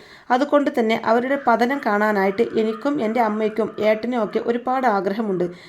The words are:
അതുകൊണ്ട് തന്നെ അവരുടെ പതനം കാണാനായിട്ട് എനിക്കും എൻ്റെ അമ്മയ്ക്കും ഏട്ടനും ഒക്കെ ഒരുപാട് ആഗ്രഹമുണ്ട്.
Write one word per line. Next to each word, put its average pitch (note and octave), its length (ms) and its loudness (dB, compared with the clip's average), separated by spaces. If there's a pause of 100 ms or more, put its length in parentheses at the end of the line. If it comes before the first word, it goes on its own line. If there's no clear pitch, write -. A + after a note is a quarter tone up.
(320)
അതുകൊണ്ട് C#4+ 380 2 (100)
തന്നെ A3+ 260 2
അവരുടെ B3 320 2 (100)
പതനം A#3+ 380 2
കാണാനായിട്ട് G3+ 560 2 (180)
എനിക്കും A3 440 -2
എൻ്റെ A3 180 0
അമ്മയ്ക്കും G#3+ 580 -2
ഏട്ടനും A3 440 0
ഒക്കെ G3 220 -2
ഒരുപാട് B3 420 0
ആഗ്രഹമുണ്ട്. G3 640 0 (200)